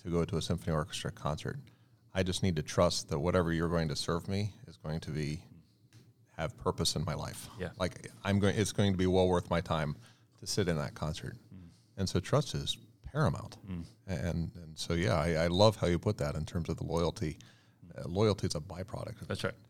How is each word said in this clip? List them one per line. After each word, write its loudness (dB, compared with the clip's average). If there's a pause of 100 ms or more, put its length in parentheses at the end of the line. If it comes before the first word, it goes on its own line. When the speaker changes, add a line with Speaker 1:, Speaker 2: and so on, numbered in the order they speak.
Speaker 1:
to -6
go 4
to -4
a 0
symphony -2
orchestra -2
concert. -4 (560)
I 2
just -2
need 2
to -2
trust 2
that 0
whatever 4
you're 2
going 2
to -2
serve -2
me -2 (140)
is -18
going -6
to -10
be, -4 (920)
have -4
purpose 0
in 0
my -2
life. -8 (120)
Speaker 2:
Yeah. -4 (100)
Speaker 1:
Like, -4 (140)
I'm 4
going, 4
it's 2
going 4
to 0
be 4
well 6
worth 2
my 2
time 0 (440)
to -12
sit 2
in 2
that -4
concert. -6 (200)
Speaker 2:
Mm. -18 (280)
Speaker 1:
And 0
so 2
trust 0
is -4 (340)
paramount. 0 (140)
Speaker 2:
Mm. -6 (220)
Speaker 1:
And, -2 (120)
and -16
so, -2
yeah, 4
I, 2
I 2
love 6
how 0
you 4
put 0
that -2
in -2
terms -4
of 0
the -8
loyalty. 0 (580)
Uh, -10
loyalty 2
is -2
a -2
byproduct -10
of -14
Speaker 2:
That's -4
Speaker 1:
it. 0
Speaker 2:
right. -4 (160)